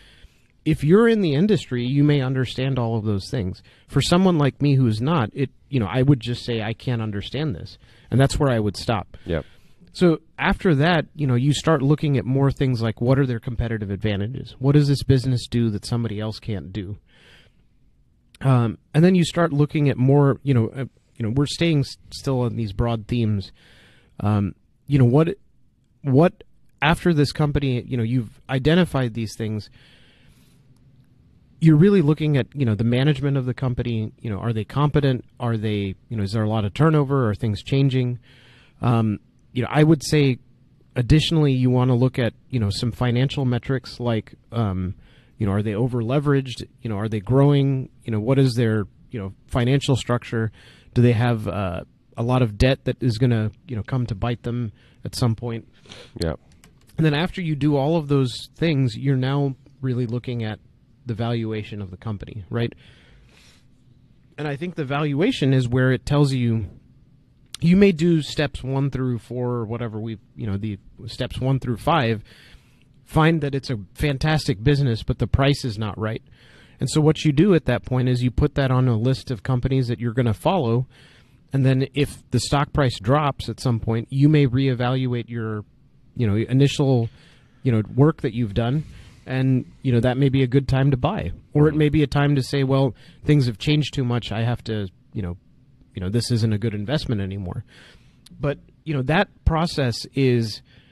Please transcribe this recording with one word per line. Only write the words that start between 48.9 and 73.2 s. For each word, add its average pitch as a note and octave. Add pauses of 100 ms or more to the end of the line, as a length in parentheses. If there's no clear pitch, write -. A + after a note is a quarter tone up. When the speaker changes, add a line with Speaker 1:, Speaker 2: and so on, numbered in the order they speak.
Speaker 1:
you A#2+
know, G2 (140)
financial C3
structure? A2+ (420)
Do A#2+
they A#2+
have, A#2
uh, F2+ (340)
a A#2
lot B2
of G#2+
debt B2+
that -
is A2
gonna, A2+ (180)
you B2
know, G2+
come B2+
to A2+
bite A2+
them A#2+ (320)
at A2
some A#2
point? A#2 (460)
Speaker 2:
Yeah. E2 (640)
Speaker 1:
And D#3+
then D#3
after D#3
you D#3
do C#3+
all C#3+
of D3+
those C3+
things, C3+
you're C3+
now C3+ (260)
really B2+
looking A#2+
at G#2+ (480)
the A#2+
valuation A2
of F#2+
the F#2
company, G#2+
right? A#2 (1600)
And D3
I C#3+
think E3+
the D#3
valuation C#3+
is B2+
where C3
it B2
tells D3
you, A#2 (920)
you F3
may G3+
do E3
steps -
one C3+
through B2+
four B2
or A#2+
whatever A2+
we, A2 (180)
you A#2+
know, G2
the G2+ (280)
steps -
one C3
through B2
five, A#2 (800)
find D#3+